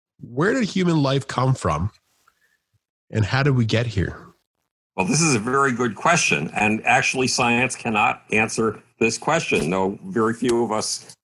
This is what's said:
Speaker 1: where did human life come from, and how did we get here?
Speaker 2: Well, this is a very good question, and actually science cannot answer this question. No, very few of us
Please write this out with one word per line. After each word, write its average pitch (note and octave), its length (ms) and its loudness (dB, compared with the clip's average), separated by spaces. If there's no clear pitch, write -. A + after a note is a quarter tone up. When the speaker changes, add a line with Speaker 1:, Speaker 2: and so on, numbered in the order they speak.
Speaker 1:
where C#3 340 -2
did C4 120 2
human F3 360 2
life C3+ 240 2
come C3 300 2
from, E2 340 -2
and A2 160 0
how C3 160 0
did C#3 140 4
we A#2+ 100 2
get A2 220 0
here? - 400 -4
Speaker 2:
Well, F#2 120 0
this D3 120 0
is D#3+ 140 2
a A2+ 60 2
very C3+ 320 0
good A#2 240 -2
question, D#3+ 580 0
and G#2+ 320 0
actually C3 400 2
science A#2+ 500 0
cannot A#2 460 -2
answer A2+ 520 -2
this A2+ 180 0
question. C3+ 500 0
No, F#2+ 360 -2
very A2 320 0
few A#2 280 0
of G#2+ 80 -2
us - 520 -6